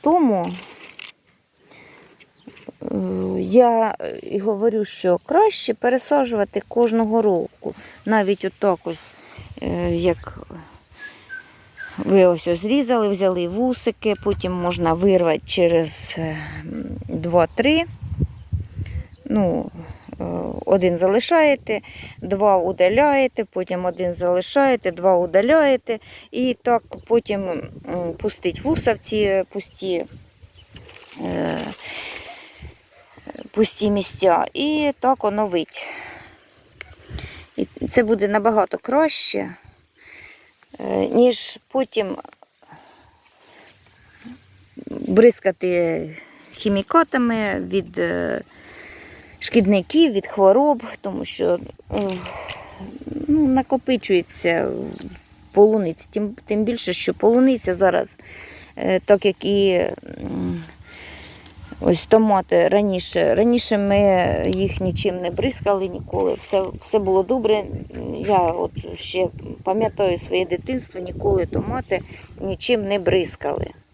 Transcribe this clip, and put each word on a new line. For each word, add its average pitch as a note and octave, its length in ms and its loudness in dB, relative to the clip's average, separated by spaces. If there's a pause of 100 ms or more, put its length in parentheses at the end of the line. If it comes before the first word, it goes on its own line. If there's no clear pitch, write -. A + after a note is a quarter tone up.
Тому, A3+ 520 2 (2250)
е, - 140 -6 (440)
я A3+ 560 4 (280)
і - 160 -6
говорю, G#3 460 0
що F3+ 400 0
краще F#4+ 480 2
пересаджувати A#3+ 920 0
кожного A3+ 540 2
року. - 540 -2 (300)
Навіть G3+ 400 0
отак F#3+ 380 0
ось, E3 300 -10 (480)
е, F3 340 -4
як E3+ 440 -2 (1600)
ви F#3+ 280 6
ось, F3 220 2
ось E3+ 140 0
зрізали, A#3 460 2
взяли F#3 400 0
вусики, A3 760 -2
потім G3 300 -2
можна F3 400 0
вирвати F3 520 4
через, E3+ 720 0
е, D#3+ 200 -6 (680)
два-три. F3 800 2 (1400)
Ну, F3+ 460 0 (480)
е, - 40 -8 (420)
один F3+ 320 4
залишаєте, A#3+ 840 2 (400)
два G3 360 2
удаляєте, A3+ 880 2
потім F3+ 400 -6
один F3+ 280 -4
залишаєте, F#3 800 2
два F3+ 260 4
удаляєте. A#3 800 2 (320)
І B3+ 320 -2
так A#3+ 200 2 (240)
потім, G3+ 420 0
м, E3+ 680 -8
пустить - 440 -4
вуса C#4 320 0
в G3+ 40 -2
ці G3 520 0
пусті, F#3+ 560 -6 (1200)
е, E3+ 340 -4 (1900)
пусті G#3 380 0
місця. F#3+ 640 2
І D4 460 0
так C4 240 0
оновить. G3+ 640 -2 (1700)
І F#3+ 100 -2 (240)
це B3 120 4
буде G#3 240 2
набагато G#3 500 2
краще, B3 720 0 (1300)
е, F#3+ 280 -2
ніж A#3+ 600 2
потім G#3+ 500 -4 (2750)
бризкати F3 1300 2 (340)
хімікатами A3+ 1080 0 (100)
від, F3+ 280 -4
е, F3 440 -2 (1000)
шкідників, G#3+ 720 2
від G3 160 -2
хвороб, A#3+ 560 4 (180)
тому - 240 -8
що, F3 340 -2 (340)
е, G3+ 160 -2 (1160)
ну, D4+ 200 4
накопичується A#3+ 1200 0 (840)
полуниця. G#3 580 4
Тим, G#3+ 260 -4 (100)
тим G#3+ 180 0
більше, A3+ 300 -2
що - 200 -2
полуниця A#3+ 600 4
зараз, F3+ 460 0 (580)
е, F#3 220 0
так G3+ 260 4
як F#3+ 200 0
і, G3 260 2
м, F3+ 920 -4 (1160)
ось - 260 2
томати G3 640 4
раніше. F#3 680 2
Раніше A#3+ 420 2
ми G3 680 2
їх F#3 340 -2
нічим F3+ 400 -2
не F3 100 -4
бризкали G3 560 -2
ніколи. F3+ 460 -2
Все, - 300 -2 (240)
все A3 120 2
було F#3+ 240 2
добре. G#3+ 400 0 (640)
Я G3+ 100 4
от F3 340 0 (240)
ще F#3 320 -4 (360)
пам'ятаю G3 560 0
своє F#3 260 -2
дитинство, F#3+ 540 -6
ніколи F#3 460 0
томати F#3+ 560 -4 (400)
нічим G3 460 -2
не G3+ 120 0
бризкали. E3+ 680 -2 (260)